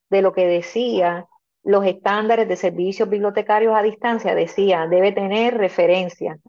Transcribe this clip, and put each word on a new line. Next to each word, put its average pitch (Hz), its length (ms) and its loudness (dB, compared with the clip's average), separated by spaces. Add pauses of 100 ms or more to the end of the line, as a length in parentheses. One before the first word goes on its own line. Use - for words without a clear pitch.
(100)
de 196 100 2
lo 190 140 2
que 185 120 2
decía 175 800 -2 (380)
los 196 200 2
estándares 208 640 0
de 180 80 -2
servicios 185 520 -2
bibliotecarios 208 640 0
a 214 80 2
distancia, 220 520 -2
decía, 170 540 0
debe 185 240 4
tener 214 440 -2
referencia, 175 800 0 (100)